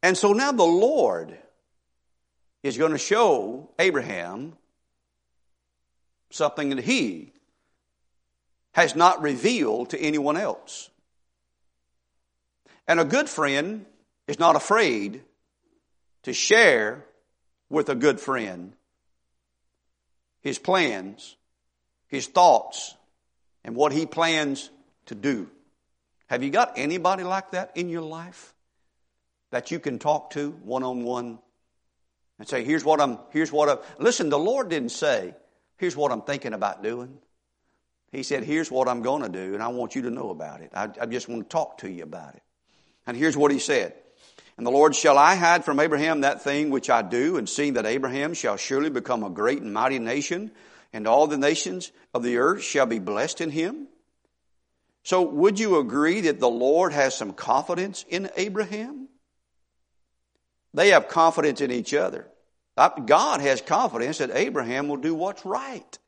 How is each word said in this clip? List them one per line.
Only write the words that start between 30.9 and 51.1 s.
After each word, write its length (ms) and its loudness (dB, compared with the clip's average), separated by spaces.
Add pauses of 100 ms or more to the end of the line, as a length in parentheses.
and 100 -18
say, 160 -4
"Here's 200 0
what 180 4
I'm, 160 0 (120)
here's 220 -2
what 160 2
I'm," 100 2 (200)
listen, 320 0
the 80 2
Lord 320 -2
didn't 220 -4
say, 420 -2 (420)
"Here's 180 -4
what 160 -2
I'm 120 -6
thinking 320 -6
about 280 -4
doing." 360 -8 (920)
He 120 -8
said, 220 -4
"Here's 260 -2
what 180 0
I'm 140 -2
gonna 260 -2
do, 240 -8
and 100 -6
I 60 -4
want 260 -8
you 80 -6
to 80 -6
know 200 -8
about 320 -14
it. 120 -20
I, 140 -6 (120)
I 60 -6
just 220 -8
wanna 160 -8
talk 340 -6
to 120 -12
you 120 -14
about 320 -18
it." 80 -20 (640)
And 100 -8
here's 200 0
what 140 4
he 80 2
said. 360 -2 (640)
"And 100 -6
the 40 -2
Lord, 260 6
shall 220 6
I 160 8
hide 320 4
from 140 0
Abraham 420 0
that 200 0
thing 280 -2
which 180 -2
I 140 4
do, 340 -2
and 100 -4
seeing 280 -2
that 100 -2
Abraham 480 -4
shall 240 -4
surely 320 -2
become 340 -4
a 60 -8
great 320 -2
and 140 -10
mighty 240 0
nation, 520 -6 (440)
and 120 -6
all 200 4